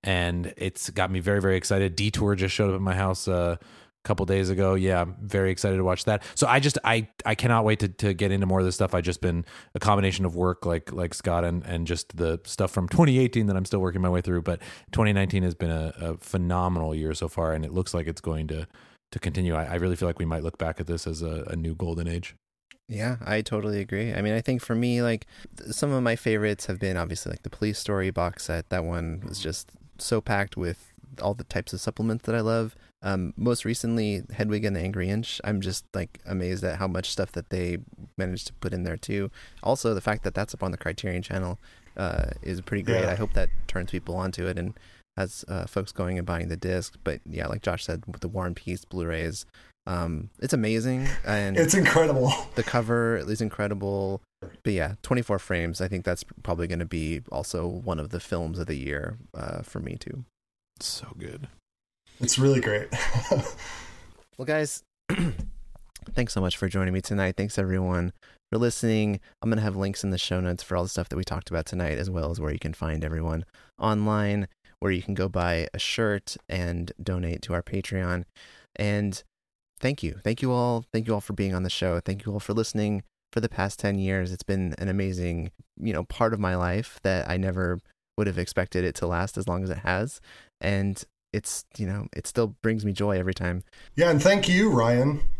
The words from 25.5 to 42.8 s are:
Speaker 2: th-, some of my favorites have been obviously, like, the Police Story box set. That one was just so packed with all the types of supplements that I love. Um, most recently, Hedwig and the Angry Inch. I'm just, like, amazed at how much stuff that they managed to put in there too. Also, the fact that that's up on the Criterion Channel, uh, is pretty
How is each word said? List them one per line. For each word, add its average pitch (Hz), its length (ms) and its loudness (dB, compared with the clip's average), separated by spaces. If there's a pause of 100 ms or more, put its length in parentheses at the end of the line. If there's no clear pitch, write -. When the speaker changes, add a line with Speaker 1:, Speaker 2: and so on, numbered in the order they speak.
Speaker 2:
th-, - 180 -10
some 143 160 0
of 131 100 2
my 117 140 4
favorites 107 500 0
have 95 140 -4
been 95 180 0
obviously, - 320 -4
like, - 140 -8
the - 80 -8
Police 107 260 0
Story 95 320 0
box 87 360 -2
set. 85 240 -4
That 90 140 0
one 82 440 -4
was 95 100 -8
just - 320 -6 (300)
so 110 220 0
packed 101 360 0
with - 340 -4 (300)
all 101 140 0
the 120 80 -10
types - 280 -4
of 95 100 -6
supplements 110 440 -2
that 110 80 0
I 117 80 2
love. 110 340 0 (280)
Um, 95 340 -2
most 117 260 0
recently, 113 600 0 (100)
Hedwig 104 320 0
and 98 100 0
the 85 40 0
Angry 90 280 -2
Inch. 107 360 -2
I'm 101 180 0
just, 95 320 -4
like, 90 320 -6
amazed 92 380 -2
at 87 160 -2
how 95 80 0
much 92 240 -2
stuff 95 220 -2
that - 180 -6
they 87 260 -2 (400)
managed 92 300 -4
to - 60 -12
put - 200 -6
in 92 80 -2
there 87 160 -2
too. 101 320 -2 (320)
Also, 117 320 2
the 95 80 0
fact 107 220 0
that 95 100 -2
that's 104 220 -4
up - 80 -6
on 92 80 0
the - 60 -6
Criterion 90 440 -4
Channel, 92 380 -4 (360)
uh, 85 360 0 (100)
is 90 200 -4
pretty 101 200 -2